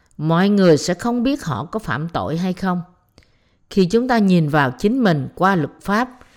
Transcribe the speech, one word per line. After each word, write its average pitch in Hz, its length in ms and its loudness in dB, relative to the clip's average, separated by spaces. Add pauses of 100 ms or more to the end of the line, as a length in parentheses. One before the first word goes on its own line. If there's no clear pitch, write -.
(180)
mọi 165 320 2
người 185 280 6
sẽ - 160 -4
không 240 300 -2
biết 277 200 -2
họ - 220 -6
có 214 140 -8
phạm 156 300 -6
tội 120 280 -4
hay 185 160 -4
không. 180 280 -4 (880)
Khi 190 160 2
chúng 226 220 0
ta 247 100 2
nhìn 180 320 4
vào 139 220 2
chính 240 320 -2
mình 151 320 0
qua 190 200 0
luật - 260 -4
pháp 226 380 -4 (180)